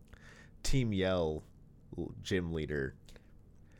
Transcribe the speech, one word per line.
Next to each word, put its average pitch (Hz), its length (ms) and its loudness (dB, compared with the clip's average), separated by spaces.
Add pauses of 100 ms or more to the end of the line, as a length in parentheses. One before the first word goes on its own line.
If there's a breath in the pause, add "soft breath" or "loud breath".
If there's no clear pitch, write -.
(640 loud breath)
Team 123 300 4
Yell 90 520 2 (520)
l-, - 160 -6 (100)
gym 87 300 -2
leader. 73 420 -2 (840 loud breath)